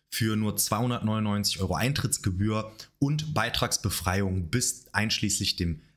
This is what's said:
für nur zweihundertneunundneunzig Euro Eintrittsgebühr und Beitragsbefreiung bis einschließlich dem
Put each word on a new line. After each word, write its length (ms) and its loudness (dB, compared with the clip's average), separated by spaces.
für 260 2
nur 220 0
zweihundertneunundneunzig 1040 0
Euro 140 0
Eintrittsgebühr 920 0
und 340 0
Beitragsbefreiung 1160 0
bis 440 -2
einschließlich 600 0
dem 260 0